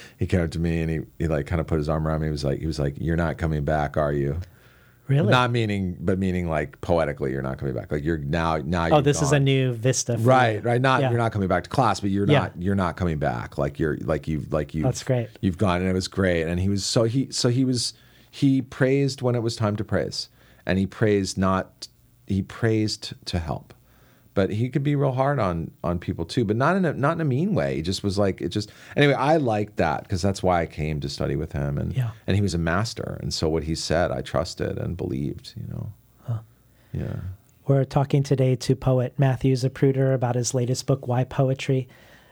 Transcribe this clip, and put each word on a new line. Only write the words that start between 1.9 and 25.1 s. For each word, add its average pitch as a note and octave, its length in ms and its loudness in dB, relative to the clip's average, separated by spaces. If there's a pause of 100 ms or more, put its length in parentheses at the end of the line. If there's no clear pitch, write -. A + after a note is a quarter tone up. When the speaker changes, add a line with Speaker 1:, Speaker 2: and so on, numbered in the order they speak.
Speaker 1:
around D#2 140 0
me. D#2 80 -2
He - 20 -2
was C#2+ 140 -4
like, C#2 160 -2
he D2 60 -6
was D2+ 120 -4
like, C#2 200 -2
"You're E2 180 -2
not E2 220 -2
coming D#2 260 -2
back, D2+ 320 0
are D2 160 0
you?" C#2+ 260 -2 (720)
Speaker 2:
Really? C#3 220 2
Speaker 1:
Not B2 220 4
meaning, G2+ 480 0
but F#2 180 0
meaning, F2+ 300 0
like, D#2 320 -2
poetically, C#2+ 500 0
"You're C2+ 120 -4
not C2+ 160 -4
coming C#2 160 -4
back. A1+ 180 -8
Like, D2+ 100 -2
you're D#2+ 160 0
now, D#2+ 380 0
now E2 320 0
Speaker 2:
Oh, D#3 80 6
Speaker 1:
you've C#3+ 80 4
Speaker 2:
this C#3+ 180 2
is C#3 80 2
a D3 60 4
Speaker 1:
gone." C#3 80 4
Speaker 2:
new C3+ 280 2
vista A#2 460 -2
for A2 60 0
Speaker 1:
Right, B2 320 6
Speaker 2:
you. - 60 -4
Speaker 1:
right. A#2+ 180 2
Not, C3 200 4
Speaker 2:
Yeah. C3 100 2
Speaker 1:
"You're A#2+ 80 2
not A#2 120 2
coming G2 160 0
back F2+ 160 2
to - 80 -10
class," A2 300 2
but G2+ 100 -2
"You're G2+ 180 2
Speaker 2:
Yeah. C#3+ 120 6
Speaker 1:
not, F2+ 200 -2
you're G2 140 0
not F2+ 220 0
coming E2 240 0
back. B1 360 -2
Like, C#2+ 220 -2
you're, D2+ 200 0
like, D2 280 -2
you've, D2+ 260 -4
like, D2+ 220 -2
you've, D#2+ 80 0
Speaker 2:
That's - 220 -2
great. A#2+ 240 0 (120)
Speaker 1:
you've F#2+ 180 0
gone." F2+ 220 2
And F#2 80 0
it F#2 60 0
was F#2 140 -2
great. F2+ 400 2
And F2 100 0
he F#2+ 100 0
was, G2+ 160 -2
so A#2 200 2
he, A#2+ 260 -2
so - 200 0
he C3 140 2
was, B2+ 300 -2 (380)
he C3+ 300 2
praised C#3 600 0
when B2 140 2
it A2+ 80 0
was A2+ 100 -2
time G#2 220 0
to G#2 80 -4
praise, D2 440 -2 (380)
and F#2 100 2
he F#2+ 100 2
praised G2+ 520 2
not, F#2+ 480 0 (400)
he G2 160 0
praised A2 720 -2 (140)
to - 120 -2
help. D#2 360 -8 (640)
But F#2+ 140 2
he A2 180 -2
could C#3 160 -2
be D3 100 2
real C#3 180 2